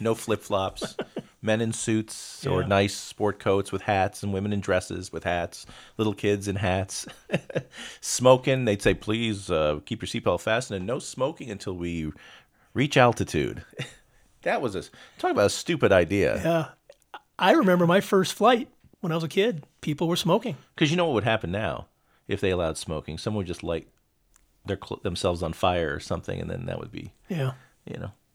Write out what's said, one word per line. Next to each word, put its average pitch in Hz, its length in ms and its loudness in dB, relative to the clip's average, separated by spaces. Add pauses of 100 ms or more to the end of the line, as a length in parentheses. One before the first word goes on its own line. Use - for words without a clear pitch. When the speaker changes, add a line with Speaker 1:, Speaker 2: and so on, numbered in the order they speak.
Speaker 1:
no 113 140 2
Speaker 2:
<laughs> - 100 -6
Speaker 1:
flip-flops, 101 720 -2 (460)
men 110 180 0
in 113 120 -2
suits - 760 -4
or 92 160 2
Speaker 2:
Yeah. 90 60 -2
Speaker 1:
nice 98 280 4
sport - 420 -4
coats 98 340 2
with 95 100 -4
hats, 98 420 0
and 101 80 -2
women 101 200 -2
in 101 80 -2
dresses 92 520 -2
with 82 120 -8
hats, 87 400 -2 (320)
little 107 180 0
kids 101 340 0
in 95 80 -2
hats, 95 500 -2 (240)
<laughs> - 720 -8
smoking. 131 640 4
They'd 104 180 2
say, 101 120 4
"Please, 107 560 -2
uh, 76 360 2
keep - 160 -8
your 87 60 -6
seatbelt 98 320 0
fastened, 110 360 -2
and 92 100 -6
no 123 120 -4
smoking 135 520 -6
until 98 240 -8
we 85 380 -4 (600)
reach 139 220 0
altitude." 85 680 2 (140)
<laughs> - 80 -10 (560)
That 202 200 -2
was 107 140 -4
a, 80 60 -4 (360)
talk 359 140 0
about 107 140 6
a 101 40 2
stupid 135 400 0
idea. 90 460 4
Speaker 2:
Yeah. - 800 -4 (180)
I 185 140 4
remember 185 340 6
my 175 160 6
first 196 320 2
flight 233 360 2 (320)
when 180 100 -4
I 156 60 0
was 165 80 -2
a 160 40 -6
kid. 196 360 0 (160)
People 151 260 -2
were 170 80 0
smoking. 175 420 0 (200)
Speaker 1:
'Cause 151 160 4
you 175 40 2
know 175 100 4
what 151 80 2
would 101 100 2
happen 110 260 2
now 92 380 -4 (400)
if 98 120 -2
they 95 100 2
allowed 85 280 0
smoking? 76 400 -8
Someone 107 220 -4
would 87 80 -6
just 87 160 -8
light 82 240 -4 (760)
their 98 160 -4
cl-, - 220 -10
themselves 87 400 0
on 82 100 -2
fire 87 400 2
or 76 60 -6
something, - 420 -6
and 82 80 -6
then 50 180 -8
that 50 120 -6
would 50 140 -12
be, - 200 -12 (160)
Speaker 2:
Yeah. 139 260 -4 (320)
Speaker 1:
you - 120 -10
know, 98 140 -10 (220)